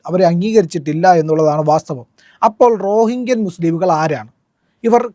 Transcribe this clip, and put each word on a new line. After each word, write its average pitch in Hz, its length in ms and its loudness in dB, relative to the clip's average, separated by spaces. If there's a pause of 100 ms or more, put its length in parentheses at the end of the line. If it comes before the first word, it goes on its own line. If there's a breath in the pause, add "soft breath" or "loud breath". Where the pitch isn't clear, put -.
അവരെ 185 240 0
അംഗീകരിച്ചിട്ടില്ല 175 880 0
എന്നുള്ളതാണ് 156 420 0 (100)
വാസ്തവം. 156 340 -4 (360 soft breath)
അപ്പോൾ 233 300 2 (160)
റോഹിംഗ്യൻ 226 580 0
മുസ്ലിമുകൾ 170 440 -2 (120)
ആരാണ്? 135 280 -4 (560)
ഇവർ 240 160 2 (120)